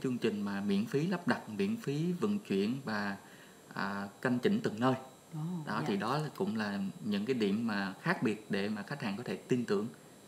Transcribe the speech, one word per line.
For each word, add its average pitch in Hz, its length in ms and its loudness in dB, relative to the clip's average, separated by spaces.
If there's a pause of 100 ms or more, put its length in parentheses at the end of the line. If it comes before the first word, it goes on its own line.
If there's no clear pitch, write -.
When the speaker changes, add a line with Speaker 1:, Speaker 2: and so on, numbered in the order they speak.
Speaker 1:
chương 127 140 0
trình 104 240 0
mà 101 200 -2
miễn 101 240 4
phí 143 220 2
lắp 185 200 -2
đặt, - 220 0
miễn 104 280 0
phí 151 340 0
vận 104 280 2
chuyển 104 460 2
và, 101 320 -2 (560)
à, 98 340 -4 (140)
canh 123 180 4
chỉnh 107 240 4
từng 107 160 0
nơi. 127 140 6 (400)
Speaker 2:
Ồ, 156 60 -6 (260)
Speaker 1:
Đó, 104 140 -2
Speaker 2:
dạ. 139 80 0
Speaker 1:
thì 101 100 2
đó 113 200 0
là, 151 180 -2
cũng 101 220 0
là 101 220 -2 (200)
những 104 260 0
cái 135 80 2
điểm 110 340 2
mà 98 340 0
khác 170 220 0
biệt 110 260 0
để 101 200 0
mà 104 140 -4
khách - 200 -8
hàng 101 140 -2
có - 60 -6
thể 101 120 -4
tin 123 300 0
tưởng 107 220 2 (400)